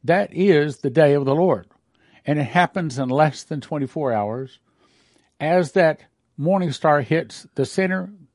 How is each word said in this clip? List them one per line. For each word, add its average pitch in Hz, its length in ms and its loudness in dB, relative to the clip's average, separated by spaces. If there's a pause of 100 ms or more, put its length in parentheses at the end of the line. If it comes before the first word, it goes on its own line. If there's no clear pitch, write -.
That 180 280 0
is 151 460 2
the 139 120 -4
day 143 240 6
of 143 100 0
the 135 100 2
Lord. 156 320 0 (580)
And 151 140 -2
it 143 60 -2
happens 165 540 -2
in 131 100 -4
less 143 340 0
than 151 180 -10
twenty-four 143 520 -6
hours. 110 480 -6 (800)
As 165 320 0
that 160 280 2 (360)
morning 175 340 -2
star 147 300 2
hits - 460 -4 (100)
the 135 100 -2
center 190 460 -4 (220)